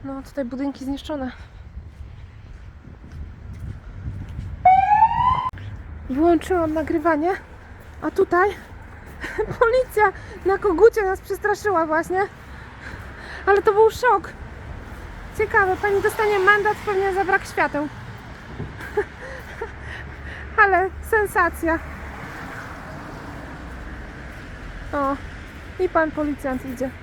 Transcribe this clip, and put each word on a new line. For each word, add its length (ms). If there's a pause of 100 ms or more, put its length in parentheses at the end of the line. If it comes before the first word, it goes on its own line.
No, 160
tutaj 240
budynki 400
zniszczone. 460 (4000)
Wyłączyłam 640
nagrywanie, 580 (720)
a 100
tutaj 380 (560)
<laughs> 540
policja 440 (420)
na 120
kogucie 460
nas 180
przestraszyła 640
właśnie. 340 (1300)
Ale 160
to 120
był 180
szok. 380 (1080)
Ciekawe, 440
pani 200
dostanie 380
mandat 360 (100)
pewnie 280
za 120
brak 200
świateł. 420 (1120)
<laughs> 60 (1600)
Ale 260 (220)
sensacja. 680 (3250)
O, 220 (680)
i 60
pan 220
policjant 540
idzie. 240 (140)